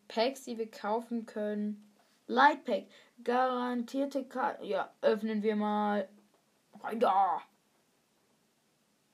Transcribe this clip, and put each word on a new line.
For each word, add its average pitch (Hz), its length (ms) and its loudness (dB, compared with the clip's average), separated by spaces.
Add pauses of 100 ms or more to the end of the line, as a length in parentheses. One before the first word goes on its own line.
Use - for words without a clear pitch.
Packs, 247 360 0
die 240 140 -10
wir 226 120 -6
kaufen 226 560 -4
können? 208 560 -4 (460)
Light 269 380 4
Pack, 202 180 -2 (400)
garantierte 247 1040 0
Karte. - 400 -4
Ja, 190 360 -2
öffnen 220 400 2
wir 214 140 0
mal. 208 520 0 (760)
Rein 226 180 -6
da. 185 420 4 (1700)